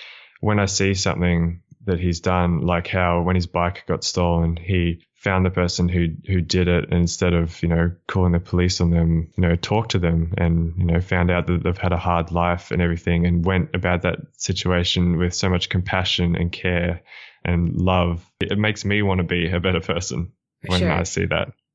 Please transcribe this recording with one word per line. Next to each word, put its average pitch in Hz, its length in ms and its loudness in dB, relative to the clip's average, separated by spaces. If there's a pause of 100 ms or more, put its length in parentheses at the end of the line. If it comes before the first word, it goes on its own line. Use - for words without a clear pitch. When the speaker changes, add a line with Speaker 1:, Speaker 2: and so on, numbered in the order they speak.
(400)
Speaker 1:
when 104 180 0
I 101 80 2
see 98 280 0
something 85 680 0 (220)
that 90 160 -2
he's 87 200 -2
done, 87 400 2
like 87 260 0
how 87 360 0
when 92 140 2
his 87 100 0
bike 87 400 -2
got 85 160 -2
stolen, 85 540 0
he 85 480 -2 (120)
found 95 280 0
the 90 60 2
person 90 380 0
who, 87 200 0 (180)
who 92 140 0
did 90 280 0
it, 87 160 2
and - 100 -2
instead 87 380 2
of, 85 300 0
you 85 60 0
know, 85 220 2 (160)
calling 90 260 2
the 85 80 2
police 90 400 0
on 87 100 2
them, 82 460 2
you 95 60 2
know, 87 140 4
talked 110 360 -2
to 98 60 0
them 85 380 0
and, 82 420 0
you 92 60 0
know, 85 160 2
found 90 300 0
out 87 160 0
that 90 160 0
they've 90 160 -2
had 90 140 -2
a 87 40 2
hard 85 340 -2
life 87 400 0
and 87 100 0
everything, 85 460 0
and 87 180 2
went 92 300 0
about 90 280 0
that - 160 0 (180)
situation 90 840 0
with 87 160 0
so 98 140 -2
much 90 200 0
compassion 90 680 -2
and 85 160 -2
care 87 500 -2 (420)
and 85 300 0
love. 87 500 0 (160)
It, - 120 -4
it 101 60 0
makes 107 260 -2
me 104 180 0
wanna 95 220 2
be 85 260 -2
a 87 100 0
better 92 200 0
person 78 520 -6 (340)
when 90 140 0
Speaker 2:
Sure. 87 120 2
Speaker 1:
I 87 100 0
see 90 240 -4
that. 90 220 -2 (260)